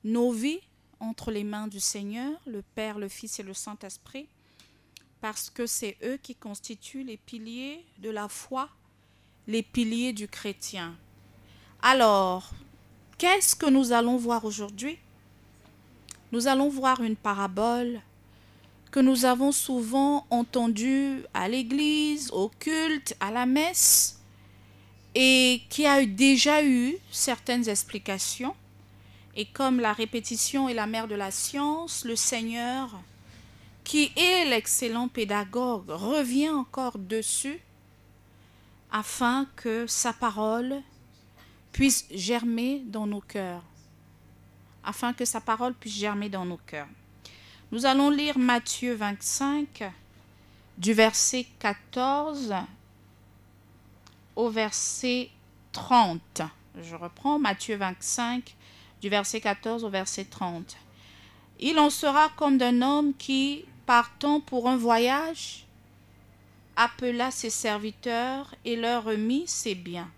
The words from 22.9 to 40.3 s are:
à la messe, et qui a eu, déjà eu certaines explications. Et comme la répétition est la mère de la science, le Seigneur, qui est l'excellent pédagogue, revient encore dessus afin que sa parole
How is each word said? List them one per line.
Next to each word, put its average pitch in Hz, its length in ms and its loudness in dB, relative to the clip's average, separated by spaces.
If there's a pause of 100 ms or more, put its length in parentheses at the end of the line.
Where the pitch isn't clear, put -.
à 202 140 -4
la 247 140 0
messe, - 720 4 (960)
et 254 540 6
qui - 160 -2
a 285 160 6
eu, 262 60 4
déjà 269 580 6
eu 262 320 2 (140)
certaines 240 580 -2
explications. 202 840 -4 (840)
Et 208 80 -4
comme 262 340 2
la 226 140 2
répétition 233 800 -2
est 240 40 -2
la 214 120 -2
mère 220 200 -4
de 214 80 -6
la 202 160 -4
science, 294 760 -4
le 226 100 -4
Seigneur, 240 840 -4 (840)
qui 302 320 2
est 359 320 4
l'excellent 240 600 0
pédagogue, 208 840 -2
revient 254 580 0
encore 262 480 -4
dessus 220 640 -4 (1300)
afin 247 640 0
que 233 320 -4
sa 233 280 -2
parole 233 640 -2 (920)